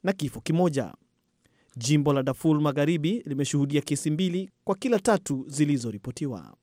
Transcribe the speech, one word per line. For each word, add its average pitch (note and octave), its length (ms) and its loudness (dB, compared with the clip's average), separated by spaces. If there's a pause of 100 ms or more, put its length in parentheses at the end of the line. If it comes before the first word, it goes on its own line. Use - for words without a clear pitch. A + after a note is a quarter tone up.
na F#3+ 100 0
kifo D3 280 -6
kimoja. D#3+ 540 0 (800)
Jimbo C#3+ 360 2
la C#3 100 2
Darfur D3 380 2
Magharibi D3+ 640 0
limeshuhudia C#3 540 0
kesi C#3+ 300 -2
mbili F3+ 400 -2 (140)
kwa G3+ 100 0
kila A#3+ 240 0
tatu F#3 500 0
zilizoripotiwa. A#2+ 1160 -4